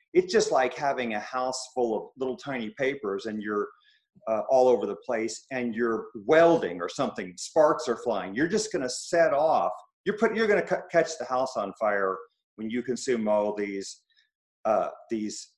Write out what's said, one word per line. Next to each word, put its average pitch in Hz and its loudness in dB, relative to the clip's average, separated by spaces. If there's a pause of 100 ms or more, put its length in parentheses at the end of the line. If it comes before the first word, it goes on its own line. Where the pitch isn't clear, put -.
(140)
it's 185 4
just 220 2
like 131 2
having 131 -2
a 104 -4
house 127 -4 (120)
full 117 0
of - -4
little 131 -4
tiny 120 -6
papers 110 -4
and 107 -6
you're, 104 -2 (580)
uh, 110 0
all 131 6
over 113 4
the 101 -4
place 113 -4
and 123 -4
you're 113 -2 (200)
welding 156 6
or 87 -4
something, 104 -6
sparks 151 2
are 113 -2
flying. 95 -4
You're 151 0
just 202 -2
gonna 139 -4
set 160 0
off, 139 2 (340)
you're 214 0
put-, 220 2
you're 220 0
gonna 196 4
ca-, - -4
catch 160 2
the 120 -8
house 127 -2
on 98 -4
fire 101 0 (400)
when 110 -8
you 120 -4
consume 117 -2
all 104 2
these, 101 -8 (640)
uh, 98 2 (220)
these 107 -6